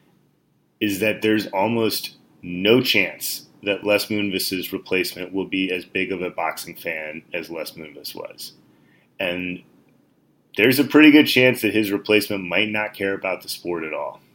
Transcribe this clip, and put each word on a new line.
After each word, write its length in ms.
is 220
that 200
there's 260
almost 680
no 400
chance 640
that 200
Les 220
Moonves' 640
replacement 600
will 120
be 260
as 140
big 260
of 100
a 80
boxing 460
fan 460
as 160
Les 220
Moonves 440
was. 380
And 420
there's 240
a 60
pretty 260
good 160
chance 340
that 120
his 180
replacement 540
might 240
not 240
care 200
about 280
the 80
sport 340
at 100
all. 280